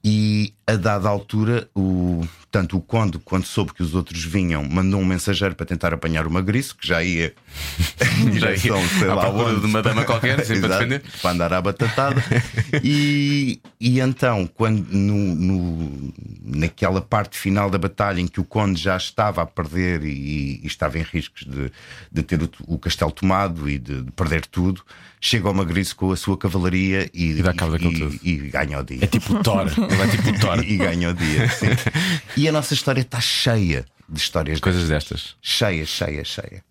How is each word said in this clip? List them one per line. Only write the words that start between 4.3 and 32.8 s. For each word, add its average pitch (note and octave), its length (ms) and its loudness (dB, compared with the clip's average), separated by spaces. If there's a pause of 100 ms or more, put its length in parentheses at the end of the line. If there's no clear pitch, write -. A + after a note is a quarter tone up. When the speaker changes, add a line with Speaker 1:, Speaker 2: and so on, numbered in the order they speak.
Speaker 1:
mandou F#2 360 2
um F#2+ 40 2
mensageiro F#2 500 0
para D#2+ 120 -6
tentar E2+ 260 0
apanhar D#2+ 340 0
o D#2+ 40 -2
Magriço, G2+ 460 -2
que - 100 -12
já E2+ 160 2
ia E2 320 0 (420)
<laughs> - 460 0
em A2+ 160 4
Speaker 2:
Já A2 140 2
Speaker 1:
direção, F#2+ 280 0
Speaker 2:
ia F2 80 0
Speaker 1:
sei F#2+ 220 2
Speaker 2:
à G#2+ 40 2
Speaker 1:
lá F2 100 0
Speaker 2:
procura A2+ 260 0
Speaker 1:
onde. A2 100 0
Speaker 2:
de G#2 60 0
uma G#2+ 160 2
dama A2 220 0
qualquer, B2 400 0
sim, A2 160 0
para - 80 0
Speaker 1:
<laughs> - 0 -
Exato, G2 160 2
Speaker 2:
defender. C3+ 180 -2 (180)
Speaker 1:
para F2+ 120 0
andar E2+ 200 0
à F#2 80 2
batatada. A#2 640 0
Speaker 2:
<laughs> A#2+ 580 0
Speaker 1:
E, C#3+ 800 2 (200)
e B2 200 4
então, B2 540 2
quando A2 380 2
no, G2 420 2
no, E2 760 -2 (300)
naquela A2 580 0
parte - 380 -2
final G2+ 320 2
da G2 80 0
batalha G2 420 0
em F2+ 60 0
que F2+ 140 -4
o F2+ 40 0
conde G2+ 360 0
já F#2 160 0
estava F#2 460 -2
a E2 40 0
perder F2 580 -2
e, C#2 580 -4
e D2+ 40 -10
estava D#2 320 -4
em E2 40 -2
riscos - 420 -8
de, C2+ 260 -8 (400)
de D#2+ 120 -2
ter D#2 200 0
o, E2 80 -2 (160)
o E2 120 -4
castelo E2 340 -2
tomado F#2 560 0
e C#2+ 100 -2
de, C2 240 -8
de C2 100 -10
perder D#2 340 -2
tudo, F#2 360 -2 (380)
chega G#2 280 0
o G2 60 2
Magriço F#2 420 0
com F#2+ 160 0
a F2+ 40 0
sua F#2+ 200 0
cavalaria F#2+ 800 0
e, E2+ 160 0
Speaker 2:
E D#2 120 0
dá F2 120 4
cabo F2 180 0
daquilo E2+ 200 2
Speaker 1:
e, E2 80 -2
Speaker 2:
tudo. C#2+ 220 -4
Speaker 1:
e E2+ 140 0 (140)
ganha C#2+ 300 -2
o - 40 -4
dia. B1+ 180 -10
Speaker 2:
É G#2 40 2
tipo G3 360 2
Thor, G2 260 2
ele F#2+ 340 2
é G2 60 4
tipo G#2+ 320 2
Thor. G2+ 200 4
Speaker 1:
<laughs> G#2+ 40 0
E G#2 120 0
ganha F2 340 2
o F2 40 0
dia, E2+ 340 2
sim. A2 180 0 (360)
Speaker 2:
<laughs> F3+ 340 -2
Speaker 1:
E D3 120 4
a D#3 40 2
nossa D3+ 220 0
história C3 300 0